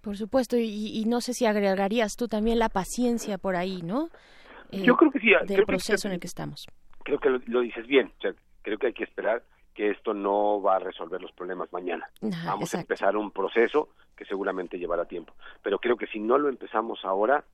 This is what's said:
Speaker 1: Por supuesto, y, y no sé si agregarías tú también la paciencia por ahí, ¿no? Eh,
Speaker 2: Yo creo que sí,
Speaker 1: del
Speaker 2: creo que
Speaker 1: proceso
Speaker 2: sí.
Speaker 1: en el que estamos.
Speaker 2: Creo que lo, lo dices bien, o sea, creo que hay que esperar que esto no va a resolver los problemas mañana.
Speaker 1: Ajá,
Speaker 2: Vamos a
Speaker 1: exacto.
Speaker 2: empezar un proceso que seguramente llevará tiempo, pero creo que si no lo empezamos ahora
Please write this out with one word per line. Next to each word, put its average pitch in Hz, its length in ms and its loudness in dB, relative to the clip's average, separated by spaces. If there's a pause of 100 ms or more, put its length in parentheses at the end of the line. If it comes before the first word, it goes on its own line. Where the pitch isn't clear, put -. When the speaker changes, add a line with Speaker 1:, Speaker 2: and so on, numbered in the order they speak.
Speaker 1:
Por 202 140 -8
supuesto, 240 420 0
y, 214 420 -2
y 214 60 -2
no 240 160 2
sé 247 120 -4
si 240 140 2
agregarías 202 680 2
tú 240 120 -2
también 226 320 2
la 220 100 4
paciencia 220 680 0
por 190 160 -2
ahí, 180 260 -2
¿no? 247 280 -2 (640)
Eh, 190 120 -6
Speaker 2:
Yo 247 120 8
creo 302 160 8
que 262 80 -4
sí, 220 100 2
Speaker 1:
del 175 180 6
Speaker 2:
creo 196 120 2
que 214 60 6
Speaker 1:
proceso 190 380 0
Speaker 2:
sí. 214 40 -4
Speaker 1:
en 190 60 -2
el 175 60 -4
que - 80 -10
estamos. 147 400 -10 (360)
Speaker 2:
Creo - 160 -2
que 143 100 2
lo, 127 180 2
lo 120 140 2
dices 113 260 -6
bien, 147 320 4
o - 20 -12
sea, 98 120 -2 (280)
creo 104 160 -4
que 123 100 0
hay 110 60 0
que - 120 -6
esperar 113 380 -2 (300)
que 104 160 0
esto 107 240 -4
no 104 480 2
va 95 140 4
a 95 40 0
resolver 90 400 -8
los 90 120 -14
problemas 90 420 -8
mañana. 90 340 -6 (140)
Speaker 1:
Ajá, 170 300 -6
Speaker 2:
Vamos - 240 -6
a - 20 -4
Speaker 1:
exacto. - 160 -6
Speaker 2:
empezar 98 240 0
un 101 140 -4
proceso 113 580 0 (260)
que - 100 -18
seguramente 92 520 -4
llevará 85 280 -2
tiempo, 85 280 -12 (300)
pero 98 160 0
creo 120 180 0
que - 100 -8
si 110 120 -8
no 113 180 2
lo 147 100 2
empezamos 110 560 -4
ahora 107 400 0 (100)